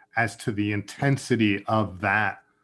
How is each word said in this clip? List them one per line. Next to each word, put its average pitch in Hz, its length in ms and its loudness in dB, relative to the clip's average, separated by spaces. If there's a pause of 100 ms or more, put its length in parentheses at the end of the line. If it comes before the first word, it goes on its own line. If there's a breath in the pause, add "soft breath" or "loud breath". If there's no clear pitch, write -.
(160 soft breath)
as 117 220 -2
to - 140 -6
the 104 220 -2
intensity 110 920 0
of 95 340 0
that 101 380 0 (240)